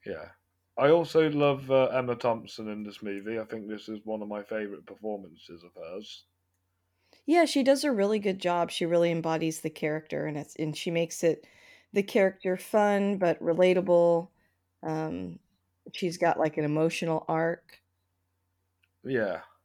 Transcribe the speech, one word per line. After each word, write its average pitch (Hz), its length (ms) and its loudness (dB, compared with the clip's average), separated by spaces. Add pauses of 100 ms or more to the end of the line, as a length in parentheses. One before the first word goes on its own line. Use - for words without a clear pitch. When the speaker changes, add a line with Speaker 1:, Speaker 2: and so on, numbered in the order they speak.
Speaker 1:
Yeah. 80 260 -10 (480)
I 139 120 4
also 160 400 4
love, 143 400 0
uh, 131 160 6
Emma 123 300 -2
Thompson 113 520 -4
in 107 140 -8
this 104 200 -14
movie. 104 360 -6
I 110 60 -6
think 110 240 -10
this 104 200 -10
is 107 160 -10
one 107 180 -6
of 104 60 -10
my 104 140 -6
favorite 104 440 -8
performances 95 760 -12
of 87 120 -20
hers. 92 500 -14 (1000)
Speaker 2:
Yeah, 339 180 6
she 277 180 0
does 277 220 4
a 294 80 2
really 208 260 2
good 196 200 -2
job. 175 320 0
She - 160 -4
really 170 240 4
embodies 160 500 -2
the 160 100 -6
character, 151 560 -4
and 151 120 -6
it's, - 180 -12
and 156 200 -4
she - 140 -6
makes 170 320 -2
it, 160 240 0 (460)
the 196 100 0
character 190 540 0
fun 202 640 2
but 175 240 0
relatable. 175 880 4 (520)
Um, 160 560 -6 (540)
she's 170 240 -4
got, 170 220 2
like, 156 180 0
an 151 80 -2
emotional 160 640 0
arc. 165 520 -4 (1200)
Speaker 1:
Yeah. 107 380 -2 (220)